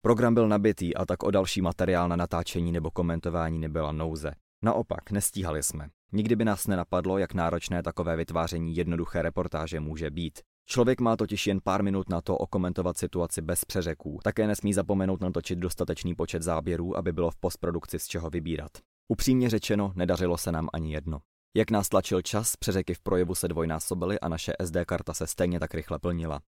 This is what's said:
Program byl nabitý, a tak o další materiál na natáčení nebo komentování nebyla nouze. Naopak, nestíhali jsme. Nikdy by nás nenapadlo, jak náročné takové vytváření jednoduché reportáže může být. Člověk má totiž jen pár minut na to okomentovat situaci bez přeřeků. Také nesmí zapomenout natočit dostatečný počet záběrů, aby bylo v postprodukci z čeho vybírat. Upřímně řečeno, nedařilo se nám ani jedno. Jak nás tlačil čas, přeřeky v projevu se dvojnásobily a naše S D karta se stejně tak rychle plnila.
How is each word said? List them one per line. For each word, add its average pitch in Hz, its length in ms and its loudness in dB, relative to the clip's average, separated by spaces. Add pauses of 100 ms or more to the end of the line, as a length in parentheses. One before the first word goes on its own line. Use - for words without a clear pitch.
Program 113 320 6
byl 117 140 6
nabitý, 104 480 2
a 92 100 -2
tak - 180 -2
o 98 80 2
další 95 300 2
materiál 87 480 2
na 87 60 0
natáčení 85 560 -2
nebo 82 200 -2
komentování 82 680 -2
nebyla 78 320 -2
nouze. 78 420 -4 (300)
Naopak, - 480 0
nestíhali 90 520 0
jsme. 76 260 -4 (220)
Nikdy 107 240 4
by 110 100 4
nás 104 220 2
nenapadlo, 92 500 2
jak 92 160 0
náročné 87 500 0
takové 85 320 -2
vytváření 82 600 -2
jednoduché 85 460 0
reportáže 80 580 -2
může 78 320 -4
být. 78 280 -6 (260)
Člověk 123 360 4
má 113 160 4
totiž 104 300 0
jen 98 160 2
pár 98 200 2
minut 98 260 0
na 85 120 0
to 87 160 0
okomentovat 90 600 0
situaci 85 440 -2
bez 82 240 -2
přeřeků. 80 580 -4
Také 107 240 2
nesmí 104 260 0
zapomenout 95 480 2
natočit 90 380 -2
dostatečný 87 560 -2
počet 85 280 -2
záběrů, 85 540 0
aby 87 160 -2
bylo 85 180 2
v - 40 -12
postprodukci 85 640 -4
z - 80 -8
čeho 82 220 -6
vybírat. 78 420 -4 (360)
Upřímně 123 420 4
řečeno, 104 460 0
nedařilo 90 420 2
se - 140 -2
nám 80 220 -2
ani 80 200 -4
jedno. 76 260 -4 (360)
Jak 110 160 4
nás 101 180 2
tlačil 95 320 2
čas, - 340 -2
přeřeky 92 380 0
v 87 60 -6
projevu 90 360 2
se 90 120 -2
dvojnásobily 85 720 -2
a - 80 -4
naše 80 320 -4
S 90 120 -2
D 85 140 0
karta 82 280 -4
se - 140 -4
stejně 87 320 0
tak 80 140 -4
rychle 80 260 -4
plnila. 82 480 -2